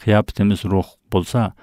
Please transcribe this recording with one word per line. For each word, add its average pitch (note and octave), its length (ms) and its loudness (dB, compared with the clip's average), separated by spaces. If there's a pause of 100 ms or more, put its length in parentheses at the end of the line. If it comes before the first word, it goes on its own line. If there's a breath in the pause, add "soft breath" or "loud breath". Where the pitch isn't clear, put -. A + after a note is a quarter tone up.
қияпетіміз G#2 640 0
рух F#2 320 -2 (160)
болса, G2 400 -2 (100 soft breath)